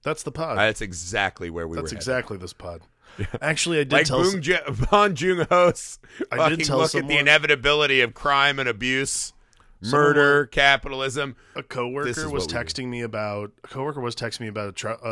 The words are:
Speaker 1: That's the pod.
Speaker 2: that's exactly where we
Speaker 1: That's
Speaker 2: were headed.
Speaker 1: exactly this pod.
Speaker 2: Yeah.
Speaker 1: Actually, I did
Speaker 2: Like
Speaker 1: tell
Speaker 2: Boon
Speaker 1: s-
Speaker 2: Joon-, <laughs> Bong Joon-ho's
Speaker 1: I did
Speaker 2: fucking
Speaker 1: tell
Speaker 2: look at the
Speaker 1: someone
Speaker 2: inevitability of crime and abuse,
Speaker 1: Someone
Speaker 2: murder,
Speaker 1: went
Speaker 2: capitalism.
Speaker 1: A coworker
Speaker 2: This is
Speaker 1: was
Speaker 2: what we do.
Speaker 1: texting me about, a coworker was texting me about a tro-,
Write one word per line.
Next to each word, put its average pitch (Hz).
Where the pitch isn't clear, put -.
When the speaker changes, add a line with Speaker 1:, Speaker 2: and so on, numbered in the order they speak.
Speaker 1:
That's 156
the 143
pod. 156
Speaker 2:
that's 107
exactly 90
where 82
we 82
Speaker 1:
That's 85
Speaker 2:
were -
headed. -
Speaker 1:
exactly 123
this 90
pod. 87
Speaker 2:
Yeah. -
Speaker 1:
Actually, 156
I 147
did 131
Speaker 2:
Like 156
Speaker 1:
tell 135
Speaker 2:
Boon 190
Speaker 1:
s- 156
Speaker 2:
Joon-, 143
<laughs> -
Bong 208
Joon-ho's 175
Speaker 1:
I 127
did -
Speaker 2:
fucking 160
Speaker 1:
tell 143
Speaker 2:
look 160
at 156
the -
Speaker 1:
someone 143
Speaker 2:
inevitability 147
of 117
crime 139
and 131
abuse, 127
Speaker 1:
Someone 127
Speaker 2:
murder, 143
Speaker 1:
went 127
Speaker 2:
capitalism. 135
Speaker 1:
A 135
coworker 131
Speaker 2:
This 120
is 156
Speaker 1:
was 143
Speaker 2:
what -
we 127
do. 117
Speaker 1:
texting 127
me 120
about, 107
a -
coworker 143
was 120
texting -
me 117
about 104
a 98
tro-, 107